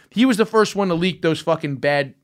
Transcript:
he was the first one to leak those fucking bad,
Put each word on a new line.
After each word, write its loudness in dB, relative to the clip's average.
he 2
was 4
the 2
first 0
one 0
to 0
leak -2
those 0
fucking -4
bad, -2